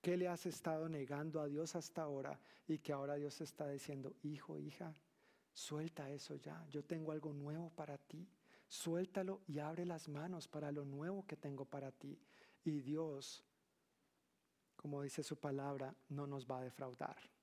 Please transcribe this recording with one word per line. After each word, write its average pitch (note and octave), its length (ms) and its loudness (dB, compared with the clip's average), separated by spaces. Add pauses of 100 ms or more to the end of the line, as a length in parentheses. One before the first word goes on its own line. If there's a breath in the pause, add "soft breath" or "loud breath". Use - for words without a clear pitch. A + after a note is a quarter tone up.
¿Qué F3+ 160 6
le F3+ 100 6
has E3+ 160 0
estado D#3+ 420 2
negando D3+ 540 0
a D3 60 2
Dios D3 300 2
hasta E3 260 0
ahora C#3+ 360 0 (300 loud breath)
y D#3+ 80 6
que D3+ 160 0
ahora C#3+ 220 4
Dios C#3+ 260 0
está D3 300 -2
diciendo, C#3 520 -2
"Hijo, D3+ 360 -2
hija, D3+ 360 -4 (600 soft breath)
suelta D3+ 560 -2
eso C#3+ 260 -4
ya, D3+ 320 -6
yo C#3+ 160 -2
tengo D#3+ 260 2
algo D#3 220 0
nuevo D3+ 380 -2
para D3 260 -4
ti"? E3 320 -10 (400 loud breath)
Suéltalo F#3 800 2
y D3 140 0
abre E3 260 0
las E3 220 -2
manos D#3 380 -2
para D3+ 240 -2
lo C#3+ 140 0
nuevo E3 420 -2
que E3 120 -4
tengo C#3 260 -2
para C3+ 260 -4
ti. - 300 -10 (440 loud breath)
Y D3 180 4
Dios, D3 600 0 (1300)
como C#3+ 240 -2
dice C#3+ 220 0
su D3 160 -2
palabra, C#3 560 0 (160)
no C#3+ 160 0
nos C#3 180 -2
va C3 140 0
a B2+ 60 -2
defraudar. B2+ 520 -2 (260)